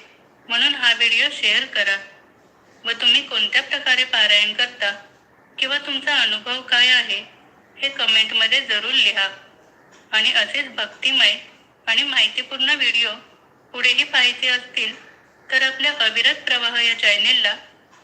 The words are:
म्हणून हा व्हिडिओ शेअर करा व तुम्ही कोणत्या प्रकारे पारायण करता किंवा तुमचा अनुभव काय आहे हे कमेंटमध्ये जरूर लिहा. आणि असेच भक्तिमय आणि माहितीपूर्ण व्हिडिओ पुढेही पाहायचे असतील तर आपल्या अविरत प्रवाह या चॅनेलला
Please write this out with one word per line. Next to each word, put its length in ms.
म्हणून 260
हा 180
व्हिडिओ 400
शेअर 320
करा 320
व 60
तुम्ही 320
कोणत्या 400
प्रकारे 420
पारायण 500
करता 360
किंवा 200
तुमचा 380
अनुभव 460
काय 260
आहे 360
हे 100
कमेंटमध्ये 720
जरूर 320
लिहा. 360
आणि 200
असेच 360
भक्तिमय 680
आणि 160
माहितीपूर्ण 680
व्हिडिओ 400
पुढेही 320
पाहायचे 440
असतील 460
तर 120
आपल्या 300
अविरत 420
प्रवाह 460
या 180
चॅनेलला 580